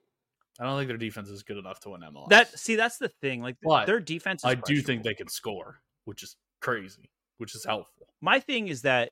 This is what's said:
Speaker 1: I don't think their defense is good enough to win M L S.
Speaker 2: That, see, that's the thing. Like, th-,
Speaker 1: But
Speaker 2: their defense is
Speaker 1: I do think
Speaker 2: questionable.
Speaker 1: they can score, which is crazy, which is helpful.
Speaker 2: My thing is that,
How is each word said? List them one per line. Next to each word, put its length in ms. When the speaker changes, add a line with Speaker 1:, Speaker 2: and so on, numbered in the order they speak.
Speaker 1:
I 40
don't 140
think 100
their 80
defense 320
is 140
good 160
enough 220
to 100
win 120
M 140
L 80
S. 60
Speaker 2:
That, 280
see, 180
that's 220
the 100
thing. 340
Like, 180
th-, 40
Speaker 1:
But 220
Speaker 2:
their 140
defense 440
is 60
Speaker 1:
I 40
do 220
think 260
Speaker 2:
questionable. 20
Speaker 1:
they 100
can 140
score, 540
which 180
is 140
crazy, 500
which 160
is 100
helpful. 440
Speaker 2:
My 180
thing 300
is 140
that, 300